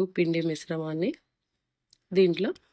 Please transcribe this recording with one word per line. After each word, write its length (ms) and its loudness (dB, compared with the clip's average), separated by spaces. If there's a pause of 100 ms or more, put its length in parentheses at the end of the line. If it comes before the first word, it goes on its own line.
పిండి 360 0
మిశ్రమాన్ని 680 -4 (1000)
దీంట్లో 380 2 (240)